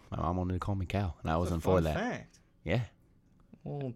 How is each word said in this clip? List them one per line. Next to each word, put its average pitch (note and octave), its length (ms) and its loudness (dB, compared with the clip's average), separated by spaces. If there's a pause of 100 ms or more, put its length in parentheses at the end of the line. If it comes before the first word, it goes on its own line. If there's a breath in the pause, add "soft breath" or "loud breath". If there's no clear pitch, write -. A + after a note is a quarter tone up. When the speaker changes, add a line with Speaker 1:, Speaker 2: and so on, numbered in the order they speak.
(120)
Speaker 1:
My - 100 -4
mom F2 160 0
wanted F2+ 160 0
to F2+ 60 -2
call G2+ 160 -2
me F#2+ 100 -2
Cal, F#2+ 360 -2
and - 80 -4
I D#2+ 40 2
Speaker 2:
That's - 20 4
a E2 40 4
Speaker 1:
wasn't F2 240 0
for F#2 140 6
Speaker 2:
fun E2+ 80 6
Speaker 1:
that. D#2 100 0
Speaker 2:
fact. - 440 -6 (240)
Speaker 1:
Yeah. G2+ 180 0 (840)
Speaker 2:
Well, C#3+ 300 -6